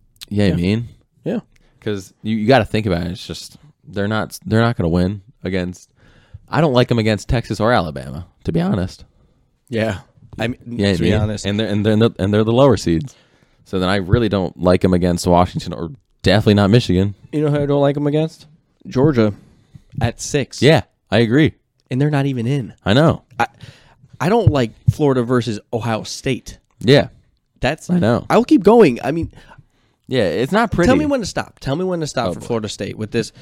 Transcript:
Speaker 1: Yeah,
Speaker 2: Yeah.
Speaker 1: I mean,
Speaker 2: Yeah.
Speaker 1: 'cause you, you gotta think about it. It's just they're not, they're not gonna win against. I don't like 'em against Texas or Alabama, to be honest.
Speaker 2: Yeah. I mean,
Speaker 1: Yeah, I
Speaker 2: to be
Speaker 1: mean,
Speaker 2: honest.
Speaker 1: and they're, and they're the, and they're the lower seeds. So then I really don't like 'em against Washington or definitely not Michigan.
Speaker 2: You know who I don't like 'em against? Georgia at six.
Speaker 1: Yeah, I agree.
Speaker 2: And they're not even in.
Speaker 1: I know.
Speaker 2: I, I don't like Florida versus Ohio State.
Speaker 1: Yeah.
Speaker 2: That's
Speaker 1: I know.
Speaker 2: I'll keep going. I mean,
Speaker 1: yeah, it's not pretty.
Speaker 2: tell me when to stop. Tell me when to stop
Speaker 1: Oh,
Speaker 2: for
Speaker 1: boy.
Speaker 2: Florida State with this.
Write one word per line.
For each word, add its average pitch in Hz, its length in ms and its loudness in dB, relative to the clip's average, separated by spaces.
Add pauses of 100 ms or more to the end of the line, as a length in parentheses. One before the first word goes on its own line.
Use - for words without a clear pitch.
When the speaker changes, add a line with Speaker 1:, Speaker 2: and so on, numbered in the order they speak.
(300)
Speaker 1:
Yeah, 104 180 0
Speaker 2:
Yeah. 85 60 2
Speaker 1:
I - 40 0
mean, 107 300 0 (360)
Speaker 2:
Yeah. 208 160 -4 (400)
Speaker 1:
'cause 101 340 -8 (100)
you, 110 120 -2
you 107 120 -2
gotta 123 180 4
think 110 200 -4
about 87 220 -2
it. 87 40 -8
It's - 140 -14
just - 320 -14 (260)
they're 98 240 -6
not, 107 380 -6
they're 110 160 2
not 117 160 0
gonna 85 120 0
win 92 320 -2 (220)
against. 92 480 -6 (580)
I 127 120 -2
don't 156 120 2
like 123 180 4
'em 117 80 0
against 107 300 0
Texas 117 320 -2
or 110 100 2
Alabama, 78 560 -4 (160)
to 85 80 -6
be 82 100 -2
honest. 98 440 -4 (640)
Speaker 2:
Yeah. 107 300 -4 (400)
I 110 100 -4
mean, 127 160 -10
Speaker 1:
Yeah, 127 240 -2
I 196 40 2
Speaker 2:
to 170 60 -2
be 110 120 0
Speaker 1:
mean, 107 80 2
Speaker 2:
honest. 107 260 -4
Speaker 1:
and 101 140 -2
they're, 110 80 -2
and 101 180 0
they're 110 120 4
the, 113 220 4
and 101 140 0
they're 107 100 2
the 110 100 -2
lower 127 240 4
seeds. 85 380 -2 (500)
So 95 140 -6
then 92 100 -2
I 101 80 0
really 104 320 0
don't 95 320 -2
like 90 240 2
'em 92 80 4
against 87 340 0
Washington 90 460 0
or 80 180 -10 (320)
definitely 104 320 4
not 101 140 2
Michigan. 101 460 2 (160)
Speaker 2:
You 151 100 -4
know 151 100 0
who 147 80 0
I 143 60 -2
don't 143 160 0
like 143 160 0
'em 147 100 -2
against? 156 400 -4 (400)
Georgia 123 460 2 (680)
at 120 200 -4
six. - 400 -6
Speaker 1:
Yeah, 139 220 4 (260)
I 101 100 2
agree. 120 340 2 (360)
Speaker 2:
And 127 120 -4
they're 147 80 0
not 139 160 0
even 123 220 -4
in. 131 260 -4 (120)
Speaker 1:
I 98 80 2
know. 139 300 2 (160)
Speaker 2:
I, 117 80 0 (720)
I 165 100 -2
don't 208 200 4
like 131 220 0 (180)
Florida 135 340 2
versus 117 360 -2 (140)
Ohio 110 300 -4
State. - 560 -8 (200)
Speaker 1:
Yeah. 131 300 4 (500)
Speaker 2:
That's 139 300 -6
Speaker 1:
I 180 100 2
know. 110 300 0
Speaker 2:
I'll 196 160 4
keep 269 180 2
going. 196 400 6
I 135 80 -2
mean, 160 200 -6 (760)
Speaker 1:
yeah, 127 160 0
it's 98 280 -2
not 220 200 0
pretty. 175 160 0
Speaker 2:
tell 262 100 4
me 302 80 0
when 285 160 -2
to 185 40 -6
stop. - 340 -10
Tell 135 160 -4
me 180 100 -4
when 180 160 -4
to 147 60 -6
stop 117 220 -4
Speaker 1:
Oh, 85 40 -4
Speaker 2:
for 113 80 -12
Speaker 1:
boy. - 60 -16
Speaker 2:
Florida 110 220 -4
State 95 280 -10
with 107 140 -10
this. 120 200 -4 (100)